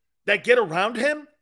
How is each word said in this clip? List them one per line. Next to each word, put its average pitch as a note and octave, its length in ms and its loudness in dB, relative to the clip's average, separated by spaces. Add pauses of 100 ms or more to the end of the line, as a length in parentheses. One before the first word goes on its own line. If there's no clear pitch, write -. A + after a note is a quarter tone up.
(260)
that G3+ 180 0
get A#3+ 140 4
around G3+ 380 -2
him, D4 320 -4 (140)